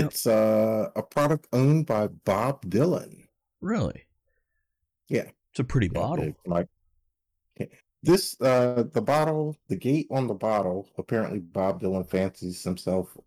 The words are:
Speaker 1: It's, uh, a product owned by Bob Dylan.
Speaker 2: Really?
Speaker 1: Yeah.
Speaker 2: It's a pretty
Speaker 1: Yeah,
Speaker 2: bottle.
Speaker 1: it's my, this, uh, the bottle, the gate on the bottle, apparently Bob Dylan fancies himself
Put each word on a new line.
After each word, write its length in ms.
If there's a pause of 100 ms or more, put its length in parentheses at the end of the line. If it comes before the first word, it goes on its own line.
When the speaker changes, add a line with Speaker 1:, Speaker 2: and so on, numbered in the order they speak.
Speaker 1:
It's, 180
uh, 680
a 80
product 500
owned 320
by 220
Bob 580
Dylan. 640 (320)
Speaker 2:
Really? 480 (1000)
Speaker 1:
Yeah. 200 (200)
Speaker 2:
It's 100
a 60
pretty 220
Speaker 1:
Yeah, 120
Speaker 2:
bottle. 240
Speaker 1:
it's 240
my, 180 (1400)
this, 380
uh, 440 (100)
the 80
bottle, 560 (100)
the 80
gate 340
on 180
the 60
bottle, 640
apparently 420
Bob 420
Dylan 280
fancies 540
himself 640